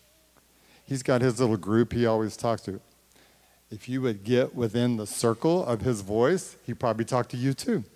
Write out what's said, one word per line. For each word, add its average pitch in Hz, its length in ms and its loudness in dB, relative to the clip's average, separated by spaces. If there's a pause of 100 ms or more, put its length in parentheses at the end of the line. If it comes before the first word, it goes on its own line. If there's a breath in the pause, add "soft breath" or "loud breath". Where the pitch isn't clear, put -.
(840 soft breath)
He's 131 180 -6
got 127 200 2
his 120 180 2
little 113 160 4
group 107 360 2
he 120 140 2
always 110 300 0
talks 113 260 -2
to. 95 180 -10 (880 soft breath)
If - 180 -14
you 127 140 -4
would 104 220 -4
get 123 300 2
within 120 420 0
the 107 100 -6
circle 160 580 2
of 117 180 -2
his 113 180 0
voice, 117 560 0 (100)
he'd 123 140 -8
probably 113 240 0
talk 123 240 -2
to - 80 -10
you 131 180 0
too. 185 300 -4 (120)